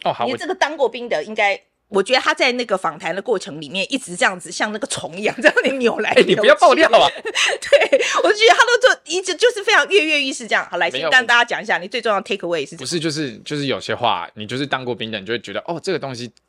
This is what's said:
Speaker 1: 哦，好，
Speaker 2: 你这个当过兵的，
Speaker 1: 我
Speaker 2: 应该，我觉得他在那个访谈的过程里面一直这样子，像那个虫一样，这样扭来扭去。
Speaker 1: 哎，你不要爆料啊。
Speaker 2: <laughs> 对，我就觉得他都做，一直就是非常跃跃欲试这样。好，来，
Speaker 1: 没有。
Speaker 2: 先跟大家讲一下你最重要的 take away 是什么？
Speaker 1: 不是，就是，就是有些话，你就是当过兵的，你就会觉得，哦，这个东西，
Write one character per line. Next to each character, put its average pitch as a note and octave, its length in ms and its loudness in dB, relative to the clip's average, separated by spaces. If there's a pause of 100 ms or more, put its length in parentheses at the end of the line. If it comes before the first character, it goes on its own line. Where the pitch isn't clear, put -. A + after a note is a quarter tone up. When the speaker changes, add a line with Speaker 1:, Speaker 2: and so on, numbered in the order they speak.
Speaker 1:
哦， E3 80 0
好， - 120 -4
Speaker 2:
你 B3+ 80 -4
这 C4 140 -8
个 F#4 80 -4
当 D4+ 200 -2
过 C4+ 140 0
兵 A#3+ 180 -8
的， F#3 100 -2
Speaker 1:
我 D#3 40 -2
Speaker 2:
应 G#3+ 140 -10
该， G3+ 260 0 (260)
我 G3 140 0
觉 A3 120 0
得 C4 60 4
他 D#4 140 0
在 D4 200 0
那 B3 120 -4
个 G3+ 100 0
访 E3 220 -4
谈 E3+ 180 -6
的 G3+ 60 -6
过 G#3+ 160 -2
程 D#3+ 240 -10
里 C#3+ 80 -14
面 F#3 240 -4
一 C#4 40 -2
直 F3 180 -8
这 A#3+ 100 0
样 G3 120 0
子， D#3+ 140 -16
像 G#3+ 220 -4
那 G#3+ 60 -8
个 - 80 -6
虫 - 280 -10
一 G3+ 80 -10
样， - 160 -2
这 C#4+ 80 4
样 C#4+ 320 2
扭 A3+ 200 0
来 F#3+ 160 -2
扭 B3 100 6
去。 F3 60 0
Speaker 1:
哎， - 20 6
你 - 20 4
不 G#3+ 100 0
要 D4 100 8
爆 D4+ 180 6
料 D#4+ 160 4
啊。 F3+ 200 6
Speaker 2:
<laughs> - 120 -8
对， - 800 2 (240)
我 E4 60 4
就 G#4 60 4
觉 A4 140 2
得 - 60 8
他 C5 100 6
都 A#4+ 160 2
做， - 240 4
一 E4+ 160 -4
直 F4+ 140 -4
就 A#4+ 160 2
是 G4+ 120 -8
非 G#4+ 80 0
常 D#4 160 4
跃 D4+ 160 4
跃 D4+ 180 0
欲 C4+ 120 -4
试 B3 120 -10
这 A3 80 -2
样。 F#3+ 160 0
好， F3+ 80 -6
来， F3 140 0
Speaker 1:
没 - 80 -4
有。 D#3 100 -2
Speaker 2:
先 C4 100 6
跟 A#3+ 80 0
大 A#3+ 100 4
家 A#3+ 80 4
讲 E3 160 -6
一 F3 40 -12
下 F#3+ 120 0
你 F3 100 -8
最 A#3 140 -6
重 A3+ 100 0
要 G3 80 2
的 - 40 -6
take G3 220 -6
away E3+ 160 -2
是 C3+ 100 -8
什 E3 40 -16
么？ - 40 -20
Speaker 1:
不 C3 60 -12
是， E3 140 -4
就 D#3+ 100 -4
是， C#3 300 -6
就 - 160 -10
是 C#3+ 120 -4
有 G#2+ 120 -2
些 A2 160 -4
话， G2+ 380 -2
你 G#2+ 120 -12
就 B2 120 -8
是 C#3 100 -6
当 C3+ 160 -4
过 A#2+ 100 -6
兵 A2 160 -8
的， A2 100 -6
你 F#2+ 60 -12
就 A2+ 80 -4
会 A#2+ 60 -4
觉 G2 140 -14
得， G#2 80 -6
哦， F3 200 -8
这 G3 120 -6
个 D3+ 40 -4
东 C3 160 -8
西， A#2+ 160 -12 (180)